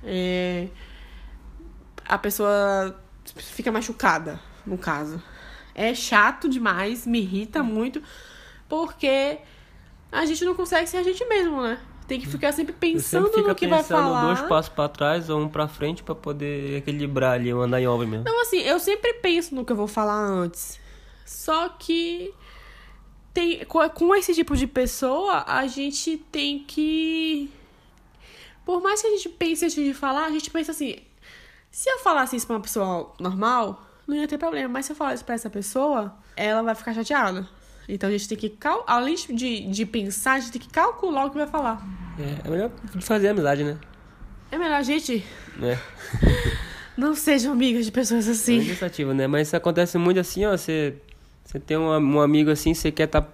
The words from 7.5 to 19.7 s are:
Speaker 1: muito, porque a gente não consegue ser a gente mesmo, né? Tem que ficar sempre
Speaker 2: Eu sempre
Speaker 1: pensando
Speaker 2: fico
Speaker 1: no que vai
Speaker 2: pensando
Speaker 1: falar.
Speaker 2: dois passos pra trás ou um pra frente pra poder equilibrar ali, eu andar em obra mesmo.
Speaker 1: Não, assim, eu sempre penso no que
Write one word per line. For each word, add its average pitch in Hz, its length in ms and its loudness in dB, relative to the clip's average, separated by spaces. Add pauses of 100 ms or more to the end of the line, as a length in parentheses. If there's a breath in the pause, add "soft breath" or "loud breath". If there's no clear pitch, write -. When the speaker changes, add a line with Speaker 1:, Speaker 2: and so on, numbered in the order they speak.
Speaker 1:
muito, 240 380 -2 (680 loud breath)
porque 294 680 0 (760 soft breath)
a 320 140 0
gente 311 180 0
não 349 120 0
consegue 349 340 0
ser 359 80 -4
a 370 60 0
gente 370 220 0
mesmo, 349 360 0
né? 233 180 -2 (280)
Tem 262 120 -6
que 262 80 -8
ficar - 240 -2
sempre 311 220 -4
Speaker 2:
Eu - 40 -14
sempre 330 160 0
Speaker 1:
pensando 349 360 2
Speaker 2:
fico 427 180 4
Speaker 1:
no 392 80 4
que 349 120 -2
vai 320 120 6
Speaker 2:
pensando 311 240 2
Speaker 1:
falar. 254 220 2
Speaker 2:
dois 185 160 2
passos 160 320 2
pra 147 160 0
trás 160 400 0
ou 151 100 0
um 151 80 0
pra 151 200 -2
frente 151 360 -6
pra 160 100 -6
poder 143 640 -6
equilibrar 143 580 0
ali, 120 140 0
eu 120 120 2
andar 123 180 2
em 127 80 2
obra 120 180 2
mesmo. 110 200 -2
Speaker 1:
Não, 466 160 2
assim, 453 160 2
eu 339 220 2
sempre 415 340 0
penso 339 420 0
no 254 80 -4
que 247 80 -2